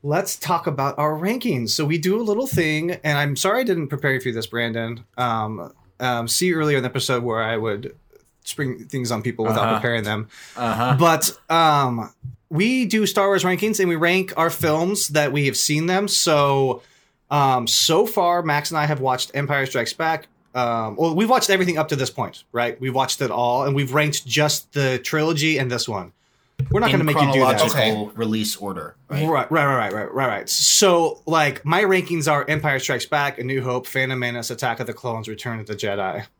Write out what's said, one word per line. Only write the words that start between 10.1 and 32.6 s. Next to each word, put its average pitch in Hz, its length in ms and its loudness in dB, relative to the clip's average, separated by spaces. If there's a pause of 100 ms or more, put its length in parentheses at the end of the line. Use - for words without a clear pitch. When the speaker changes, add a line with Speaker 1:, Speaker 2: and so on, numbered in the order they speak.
Speaker 2:
Uh-huh. 127 420 0
Speaker 1:
But, 165 320 4 (240)
um, 139 580 2 (380)
we 233 360 2
do 214 200 2
Star 196 200 2
Wars 196 180 2
rankings, 185 340 2
and 185 100 2
we 170 80 2
rank 180 400 2
our 165 140 2
films 170 580 0
that 147 240 2
we 143 140 0
have 120 100 0
seen 156 300 0
them. 196 220 0
So, 139 760 2 (480)
um, 135 360 2
so 170 400 2
far, 175 360 2
Max 147 280 0
and 160 80 -2
I 151 80 2
have 147 140 0
watched 131 340 -2
Empire 139 320 0
Strikes 120 260 -4
Back. 160 360 -4 (260)
Um, 117 420 -2
well, 160 180 0
we've 208 140 2
watched 254 220 2
everything 185 260 2
up 156 120 0
to 151 80 0
this 131 120 -2
point, - 440 -8
right? 120 280 -2
We've 127 140 -4
watched 131 260 0
it 127 100 0
all, 120 340 0
and 139 120 0
we've 135 160 -2
ranked 147 340 0
just 147 460 0
the 131 260 0
trilogy 156 600 0
and 131 120 -2
this 120 160 -2
one. 95 260 -8 (580)
We're 208 100 2
not 240 100 2
Speaker 2:
In - 100 4
Speaker 1:
gonna 160 40 2
make 151 120 2
you 143 160 4
do 135 80 4
that. 131 180 4
Speaker 2:
chronological 110 480 2
Speaker 3:
Okay. 104 100 -14
Speaker 2:
release 110 400 -2
order, 90 400 -10 (140)
right? 147 180 0
Speaker 1:
Right, 139 240 0
right, 156 140 4
right, 135 100 2
right, 104 160 -2
right, 104 220 -6
right, 135 140 0
right. 101 200 -4
So, - 760 4
like, 156 400 0
my 175 180 2
rankings 175 480 2
are 147 160 0
Empire 151 300 0